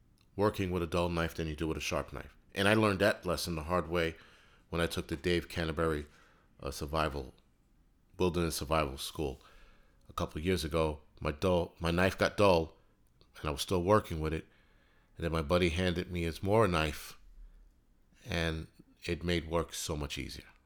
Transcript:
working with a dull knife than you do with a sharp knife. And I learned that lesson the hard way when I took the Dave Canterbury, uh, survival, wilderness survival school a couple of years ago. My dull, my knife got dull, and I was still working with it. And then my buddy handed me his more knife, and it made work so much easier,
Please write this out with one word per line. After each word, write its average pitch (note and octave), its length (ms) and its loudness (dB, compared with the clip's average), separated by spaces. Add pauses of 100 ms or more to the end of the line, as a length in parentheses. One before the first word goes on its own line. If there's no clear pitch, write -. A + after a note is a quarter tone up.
(360)
working G2 340 2
with F2+ 120 0
a E2+ 40 -2
dull F2 220 0
knife E2+ 260 0
than E2 140 -4
you D2+ 80 -6
do D#2+ 120 -2
with D#2 80 -2
a D2+ 40 -8
sharp - 320 -4
knife. - 240 -12 (180)
And G2 140 2
I G#2+ 60 6
learned G#2 260 4
that G2+ 260 2
lesson E2+ 300 -2
the D#2 60 -6
hard E2 280 0
way E2 240 0 (540)
when E2+ 120 -2
I E2+ 60 2
took E2+ 220 -4
the - 80 -4
Dave F2 320 0
Canterbury, D#2+ 580 -2 (560)
uh, C#2+ 80 -6
survival, C#2+ 640 -2 (840)
wilderness E2+ 380 2
survival D2 420 0
school - 420 -6 (680)
a - 40 -20
couple - 260 -6
of D#2 60 -6
years F2 200 2
ago. D#2+ 340 0 (220)
My D#2 120 -2
dull, F2 480 0
my E2+ 100 0
knife F2+ 280 2
got F#2 180 2
dull, F2 380 4 (680)
and D2+ 80 -4
I D2 40 -2
was C#2+ 100 -4
still F2+ 200 0
working F#2 380 4
with D#2 140 -2
it. D#2+ 120 -6 (680)
And E2+ 80 -8
then D#2+ 80 0
my D#2+ 100 0
buddy F2 280 4
handed F2+ 420 0
me F2 100 -4
his E2 200 -4
more G#2 260 4
knife, D#2 480 -2 (1120)
and E2 400 -2 (360)
it E2 200 -2
made E2+ 260 0
work E2 240 -2
so - 220 -4
much D2 200 -6
easier, C#2 280 -8 (220)